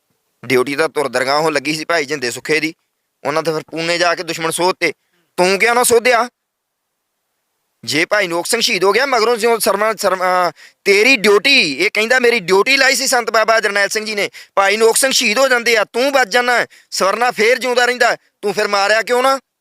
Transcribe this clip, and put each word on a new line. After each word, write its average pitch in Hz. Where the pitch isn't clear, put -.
ਡਿਊਟੀ 127
ਤਾਂ 156
ਤੁਰ 139
ਦਰਗਾਹੋਂ 135
ਲੱਗੀ 147
ਸੀ 156
ਭਾਈ 165
ਜਿੰਦੇ 127
ਸੁੱਖੇ 147
ਦੀ, 160
ਉਹਨਾਂ 151
ਤੇ 160
ਫਿਰ 156
ਪੂਨੇ 165
ਜਾ 170
ਕੇ 175
ਦੁਸ਼ਮਣ 160
ਸੋਧ 180
ਤੇ। 147
ਤੂੰ 180
ਕਿਉਂ 226
ਨਾ 247
ਸੋਧਿਆ? 240
ਜੇ 135
ਭਾਈ 208
ਨੋਕ 170
ਸਿੰਘ 233
ਸ਼ਹੀਦ 196
ਹੋ 196
ਗਿਆ, 247
ਮਗਰੋਂ 240
ਜਿਉਂ 226
ਸਰਮਾ-, 214
ਸਰਮਾ-, 185
ਤੇਰੀ 214
ਡਿਊਟੀ, 208
ਇਹ 185
ਕਹਿੰਦਾ, 226
"ਮੇਰੀ 240
ਡਿਊਟੀ 196
ਲਾਈ 269
ਸੀ 254
ਸੰਤ 240
ਬਾਬਾ 220
ਜਰਨੈਲ 202
ਸਿੰਘ 214
ਜੀ 220
ਨੇ, 196
ਭਾਈ 196
ਨੋਕ 226
ਸਿੰਘ 262
ਸ਼ਹੀਦ 233
ਹੋ 269
ਜਾਂਦੇ 240
ਆ, 208
ਤੂੰ 262
ਬਚ 262
ਜਾਨਾ, 240
ਸਵਰਨਾ 214
ਫੇਰ 214
ਜਿਉਂਦਾ 247
ਰਹਿੰਦਾ, 240
ਤੂੰ 202
ਫਿਰ 208
ਮਾਰਿਆ 202
ਕਿਉਂ 247
ਨਾ 269